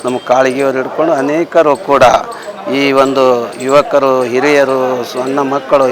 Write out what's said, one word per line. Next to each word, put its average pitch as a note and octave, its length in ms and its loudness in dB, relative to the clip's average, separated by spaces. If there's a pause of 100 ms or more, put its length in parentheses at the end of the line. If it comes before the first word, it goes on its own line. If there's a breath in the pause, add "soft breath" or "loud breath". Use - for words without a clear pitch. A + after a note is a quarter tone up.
ನಮ್ಮ B2+ 120 -2 (140)
ಕಾಳಗಿಯವರು C3 500 0
ಹಿಡ್ಕೊಂಡು D#3 400 -2
ಅನೇಕರು D3+ 540 0 (140)
ಕೂಡ, C#3 140 2 (760 loud breath)
ಈ C#3 40 0 (200)
ಒಂದು C3+ 200 2 (440)
ಯುವಕರು, C#3 460 2 (200)
ಹಿರಿಯರು, C3+ 480 2 (320)
ಸಣ್ಣ C3 260 -4 (140)
ಮಕ್ಕಳು C#3 380 2